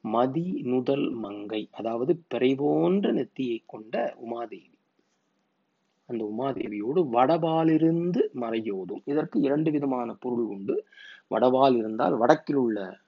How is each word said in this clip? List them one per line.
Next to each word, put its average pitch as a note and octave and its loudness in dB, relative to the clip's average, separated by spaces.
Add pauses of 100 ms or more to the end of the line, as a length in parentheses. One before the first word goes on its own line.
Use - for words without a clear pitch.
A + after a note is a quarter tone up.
மதி C3+ 0
நுதல் C3 0
மங்கை, G#2 -8
அதாவது A#2 -4
பிறை C3 2
போன்ற D#3 2
நெத்தியை A#2 -4
கொண்ட A#2+ -6 (100)
உமாதேவி, A#2 -12 (1300)
அந்த A2+ -6
உமாதேவியோடு A2 -4 (120)
வடபாலிருந்து D#3+ 4 (140)
மறையோதும். A2 -4
இதற்கு D#3 -2
இரண்டு D3+ 2
விதமான C3 -2
பொருள் A#2+ -2
உண்டு. G2+ -4 (420)
வடபால் B2+ 4
இருந்தால் A2+ 0
வடக்கில் C#3+ 4
உள்ள G#2 -2